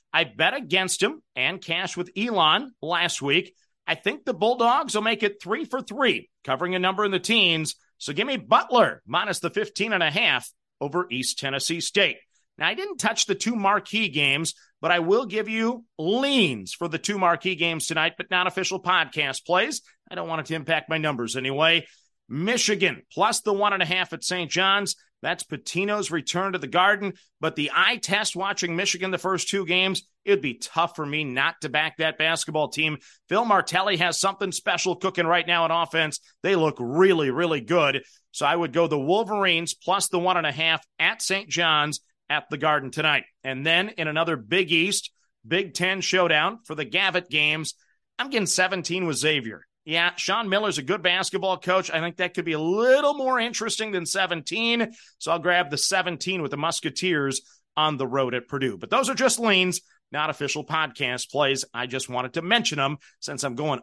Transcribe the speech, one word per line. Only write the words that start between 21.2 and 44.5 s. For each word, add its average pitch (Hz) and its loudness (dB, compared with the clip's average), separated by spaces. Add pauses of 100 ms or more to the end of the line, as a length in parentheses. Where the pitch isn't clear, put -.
anyway. 147 2 (440)
Michigan 180 0 (100)
plus 214 0
the 208 0
one 202 2
and 190 0
a - 2
half 175 -2
at - -12
Saint 175 -4
John's. 190 2 (260)
That's 156 -4
Pitino's 185 -4
return 175 -2
to 175 -4
the 143 -8
Garden. 190 2 (280)
But 156 -2
the 147 -4
eye 196 4
test 202 -2
watching 185 -2
Michigan 190 -2
the 185 -2
first 185 -2
two 196 -2
games, 185 0 (160)
it 196 -4
would 196 4
be 131 -4
tough - -2
for 151 -6
me 151 -4
not 135 0
to 151 -6
back 151 0
that 160 -2
basketball 156 0
team. 156 -2 (280)
Phil 208 2
Martelli 190 2
has 175 0
something 190 0
special 180 0
cooking 180 0
right 165 2
now 170 4
in 160 0
offense. 160 0 (240)
They 190 4
look 160 2
really, 151 4
really 160 0
good. 139 2 (280)
So - -4
I 151 4
would 165 -2
go 165 4
the 147 0
Wolverines 185 2
plus 185 -2
the 185 0
one 180 2
and 156 0
a 143 -2
half 160 0 (140)
at 170 0
Saint 196 -4
John's 151 2 (280)
at 147 -2
the 160 -6
Garden 139 0
tonight. 151 0 (200)
And 131 -6
then 175 2
in 160 -6
another 160 0
Big 151 0